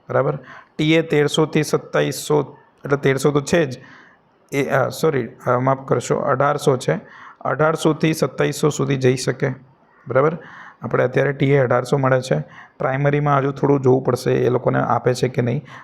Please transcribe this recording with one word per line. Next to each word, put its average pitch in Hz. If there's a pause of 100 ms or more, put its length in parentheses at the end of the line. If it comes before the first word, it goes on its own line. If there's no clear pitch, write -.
બરાબર, 135 (380)
ટી 160
એ 165
તેરસોથી 151
સત્તાવીસો, 147 (280)
એટલે 139
તેરસો 139
તો 143
છે 165
જ 127 (760)
એ, 135
અ, 131
સોરી, 127 (180)
અ, 123
માફ 135
કરશો, 127
અઢારસો 143
છે. 151 (420)
અઢારસોથી 156
સત્તાવીસો 147
સુધી 139
જઈ 131
શકે. 135 (520)
બરાબર, 143 (440)
આપણે 131
અત્યારે 135
ટી 139
એ 143
અઢારસો 127
મળે 131
છે. 147 (400)
પ્રાઇમરીમાં 143
હજુ 139
થોડું 139
જોવું 131
પડશે 127
એ 127
લોકોને 131
આપે 123
છે 127
કે 127
નહીં, 123 (180)